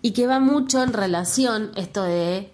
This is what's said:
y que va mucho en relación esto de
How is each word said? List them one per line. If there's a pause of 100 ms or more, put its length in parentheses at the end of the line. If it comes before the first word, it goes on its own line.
y
que
va
mucho
en
relación
esto
de